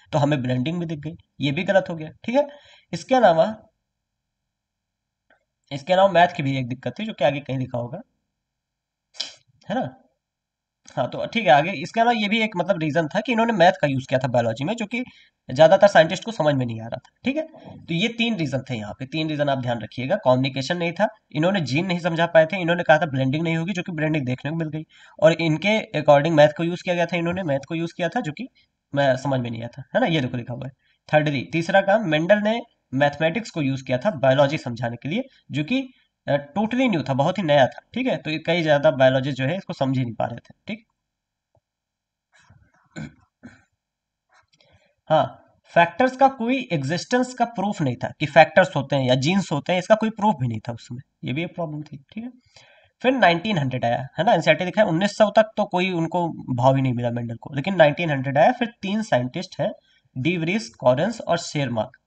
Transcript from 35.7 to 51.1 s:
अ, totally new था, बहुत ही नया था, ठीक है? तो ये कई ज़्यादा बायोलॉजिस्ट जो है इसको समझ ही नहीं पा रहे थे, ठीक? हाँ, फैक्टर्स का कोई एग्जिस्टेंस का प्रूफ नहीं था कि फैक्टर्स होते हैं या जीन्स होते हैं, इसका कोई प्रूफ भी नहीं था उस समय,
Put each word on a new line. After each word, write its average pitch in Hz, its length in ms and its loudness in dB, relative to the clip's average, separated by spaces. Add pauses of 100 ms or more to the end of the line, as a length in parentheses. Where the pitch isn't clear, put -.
अ, 143 80 0 (220)
totally 226 380 0
new 131 120 -4
था, 135 60 -2
बहुत 156 240 0
ही 202 40 -4
नया 147 240 4
था, - 140 -10 (140)
ठीक 254 120 -4
है? 190 100 -2
तो 151 140 -8
ये 156 80 -4
कई 170 240 -2
ज़्यादा 151 280 4
बायोलॉजिस्ट 131 480 2
जो 135 60 -2
है 160 120 -2
इसको 190 160 -10
समझ 135 260 -2
ही 131 60 0
नहीं 113 100 -8
पा 127 100 -2
रहे 123 120 -6
थे, - 180 -20 (120)
ठीक? 220 200 -12 (4000)
हाँ, 147 280 0 (360)
फैक्टर्स 254 420 2
का 269 120 6
कोई 254 440 -2
एग्जिस्टेंस 175 640 -2
का 233 100 0
प्रूफ 202 380 -4
नहीं 135 140 0
था - 240 -8
कि 156 60 -2
फैक्टर्स 165 500 6
होते 139 200 -2
हैं 135 80 0
या 127 100 4
जीन्स 170 380 0
होते 143 200 -4
हैं, 185 60 0
इसका 196 160 2
कोई 220 160 0
प्रूफ 208 300 0
भी 127 80 -2
नहीं 110 120 -6
था - 120 -10
उस - 160 -16
समय, 123 400 -14